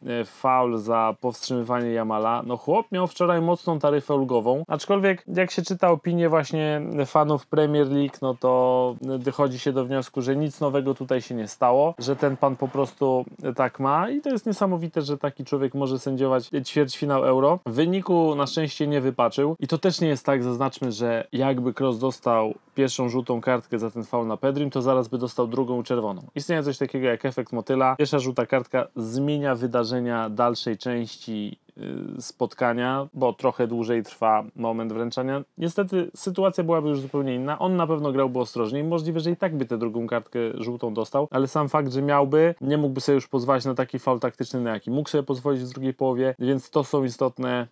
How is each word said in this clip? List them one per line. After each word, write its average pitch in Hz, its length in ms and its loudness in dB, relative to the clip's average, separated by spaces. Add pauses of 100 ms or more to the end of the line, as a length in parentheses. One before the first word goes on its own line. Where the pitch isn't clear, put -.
e, 120 180 -2
faul 127 540 2
za 110 420 2
powstrzymywanie 120 720 -2
Jamala. 113 540 0
No 120 100 -4
chłop 175 360 0
miał 185 140 0
wczoraj 175 340 2
mocną 170 380 0
taryfę 147 360 2
ulgową, 127 540 2
aczkolwiek 190 560 0 (100)
jak 180 160 2
się 190 120 -2
czyta 180 280 2
opinie 170 380 2
właśnie 151 540 0 (240)
fanów 151 400 0
Premier 147 440 2
League, 143 320 0
no 131 120 0
to 127 600 2 (240)
dochodzi 131 400 0
się 139 140 -2
do 131 120 0
wniosku, 131 380 -4
że 135 140 0
nic 147 240 -4
nowego 135 340 0
tutaj 131 280 -2
się - 120 -10
nie 110 140 -6
stało, 135 500 2
że 131 180 -2
ten 135 200 0
pan 135 200 2
po 135 120 -4
prostu 131 560 0 (320)
tak 131 240 -2
ma 151 300 2
i 285 100 -2
to 294 100 -4
jest 240 160 -2
niesamowite, 180 560 -2
że 143 160 -4
taki 139 260 -6
człowiek 135 300 -2
może 135 240 -2
sędziować 131 520 0 (140)
ćwierćfinał 143 600 0
Euro. 135 420 4
W 117 60 -4
wyniku 170 600 2
na 143 120 0
szczęście 151 400 -2
nie 147 140 2
wypaczył 131 600 2
i 160 60 -4
to 160 120 0
też 180 220 0
nie 165 80 2
jest 143 180 0
tak, 135 160 2
zaznaczmy, 127 500 -2
że 117 400 -2
jakby 127 420 0
Kroos 131 240 0
dostał 117 560 0 (200)
pierwszą 131 340 0
żółtą 120 320 -2
kartkę 120 380 0
za 113 120 -2
ten 117 140 -8
faul 117 220 -2
na 110 100 -4
Pedrim, 139 340 -2
to 131 120 -2
zaraz 127 260 2
by 127 100 -4
dostał 120 280 -2
drugą 123 360 -2
czerwoną. 107 400 -2 (120)
Istnieje 156 280 -2
coś 139 160 -2
takiego 131 280 -2
jak 117 180 0
efekt 127 280 -4
motyla. 131 440 2
Pierwsza 147 220 2
żółta 127 280 0
kartka 127 400 0 (100)
zmienia 139 580 0
wydarzenia 120 760 -2
dalszej 117 480 0
części, 113 800 -6 (600)
y, 123 40 -12
spotkania, 123 920 -2
bo 127 180 2
trochę 123 340 0
dłużej 117 360 0
trwa 110 420 0 (120)
moment 113 360 -4
wręczania. 127 500 -4 (160)
Niestety 185 580 -2
sytuacja 190 480 0
byłaby 160 240 2
już 143 120 0
zupełnie 135 340 -2
inna. 135 240 -4
On 185 180 2
na 170 100 2
pewno 147 260 0
grałby 131 260 2
ostrożniej. 120 460 -2
Możliwe, 165 360 -2
że 160 100 0
i 175 60 0
tak 165 200 -2
by 131 100 -2
tę 117 120 -4
drugą 117 280 -2
kartkę 117 320 -4 (160)
żółtą 117 400 -6
dostał, 139 360 0
ale 135 180 0
sam 147 200 0
fakt, 143 240 2
że 135 100 0
miałby, 143 580 4
nie 139 180 0
mógłby 139 220 0
sobie 143 140 4
już 135 140 2
pozwolić 131 360 0
na 135 100 0
taki 127 240 -2
faul 123 220 0
taktyczny, 127 400 -4
na 117 100 -2
jaki 107 200 -6
mógł 143 180 -2
sobie 147 140 0
pozwolić 135 400 -2
w 127 60 -8
drugiej 131 260 -4
połowie, 131 440 0
więc 131 320 0
to 147 140 2
są 139 200 0
istotne 123 680 -2